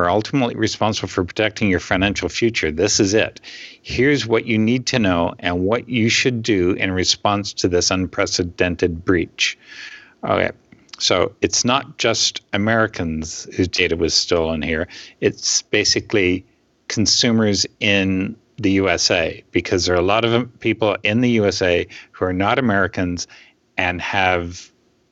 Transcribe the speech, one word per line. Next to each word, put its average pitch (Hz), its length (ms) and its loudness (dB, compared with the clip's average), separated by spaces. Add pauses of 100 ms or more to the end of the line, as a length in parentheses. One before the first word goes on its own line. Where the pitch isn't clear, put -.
are 87 40 4
ultimately 117 460 0
responsible 107 540 -2
for - 140 -2
protecting 107 460 -2
your 87 100 2
financial 95 480 0
future, 113 440 -2
this 90 280 0
is 101 140 2
it. 107 260 0 (440)
Here's 123 420 0
what 113 220 0
you 110 100 0
need 120 300 2
to 131 100 0
know 90 400 0
and 87 260 -2
what 110 240 -2
you 117 220 0
should 120 320 0
do 95 300 2
in 95 200 -2
response 98 640 0
to - 140 0
this 87 240 0
unprecedented 90 1120 -2
breach. - 540 0 (640)
Okay, 95 260 0 (480)
so 92 340 0 (100)
it's - 220 0
not 131 360 -2
just - 420 0 (100)
Americans 101 1040 -2
whose 92 120 2
data 87 280 0
was 82 200 0
stolen 80 480 0
here. 82 240 -2 (340)
It's - 400 0
basically 98 840 0 (440)
consumers 110 800 2 (120)
in 98 560 0 (220)
the 98 140 0
U 95 180 2
S 85 220 0
A, 82 400 -2
because 87 340 0
there 90 100 2
are 87 40 2
a 92 160 2
lot 113 100 2
of 117 360 0
people 107 420 0
in 107 180 2
the 123 80 2 (120)
U 101 40 2
S 95 160 0
A 87 240 2 (280)
who - 120 -4
are 90 80 -2
not 101 240 2
Americans 95 720 0 (500)
and 90 240 -2
have 90 720 -2 (400)